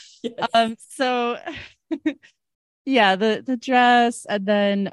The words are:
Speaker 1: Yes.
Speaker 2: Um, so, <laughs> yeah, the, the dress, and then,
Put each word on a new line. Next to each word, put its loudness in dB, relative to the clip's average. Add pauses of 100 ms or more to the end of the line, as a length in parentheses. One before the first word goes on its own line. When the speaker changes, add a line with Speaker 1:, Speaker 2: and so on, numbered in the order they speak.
(220)
Speaker 1:
Yes. -6
Speaker 2:
Um, 2 (140)
so, -2 (520)
<laughs> -6 (800)
yeah, 2
the, 0
the -2
dress, 2
and -4
then, 0